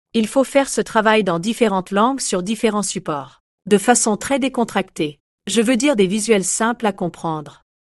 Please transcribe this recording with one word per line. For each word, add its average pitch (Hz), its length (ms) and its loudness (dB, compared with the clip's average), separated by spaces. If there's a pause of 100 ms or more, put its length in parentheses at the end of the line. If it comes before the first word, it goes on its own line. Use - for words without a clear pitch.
(120)
Il 220 140 0
faut 269 160 2
faire 269 260 2
ce - 120 -4
travail 220 420 2
dans 180 160 0
différentes 196 540 0
langues 233 260 2
sur 185 240 -4
différents 214 400 -2
supports. 156 640 -8 (240)
De 202 100 4
façon 233 380 2
très 277 240 -2
décontractée. 202 800 -4 (260)
Je 208 160 0
veux 247 140 2
dire 277 180 2
des 202 140 4
visuels 208 340 2
simples 233 440 -2
à 202 60 0
comprendre. 160 720 -6 (180)